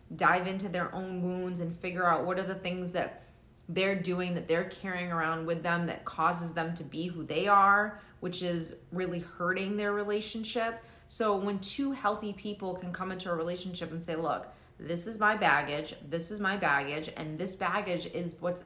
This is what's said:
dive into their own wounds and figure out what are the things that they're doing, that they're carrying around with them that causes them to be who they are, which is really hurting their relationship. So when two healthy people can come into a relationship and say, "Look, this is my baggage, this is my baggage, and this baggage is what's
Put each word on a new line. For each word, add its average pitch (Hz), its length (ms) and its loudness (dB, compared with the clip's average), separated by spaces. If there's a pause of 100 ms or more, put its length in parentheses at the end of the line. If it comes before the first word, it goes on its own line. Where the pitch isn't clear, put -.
(140)
dive 175 320 4
into 190 220 -2
their 175 260 -2
own 185 260 -4
wounds 180 380 -2
and 170 220 -4
figure 180 260 0
out 160 180 6
what 180 140 2
are 190 60 0
the 190 100 -2
things 180 380 -4
that - 320 -2 (440)
they're 190 320 2
doing, 180 340 0
that 170 120 -4
they're 180 240 2
carrying 180 400 -6
around 165 340 0
with 165 200 -2
them 170 200 2
that - 200 -4
causes 170 480 2
them 170 200 0
to 165 120 -6
be 165 240 -4
who 160 160 -6
they 165 240 2
are, 202 520 8 (200)
which 180 200 -4
is 170 360 0 (160)
really 175 260 -2
hurting 190 580 -2
their 208 160 2
relationship. 220 880 -2 (280)
So 214 280 2
when 196 220 0
two 277 320 -2
healthy 208 440 0
people 196 420 -6
can 175 160 -6
come 185 180 -4
into 180 220 -4
a - 20 2
relationship 175 560 -4
and 165 100 -6
say, 170 140 -4
"Look, 156 320 -2 (320)
this 170 300 -2
is 220 100 -6
my 214 180 4
baggage, 147 600 2 (120)
this 170 220 -4
is 208 80 -6
my 202 180 0
baggage, 147 600 0
and 156 200 -6
this 190 200 -4
baggage 180 500 0
is 165 320 -6
what's 175 280 -2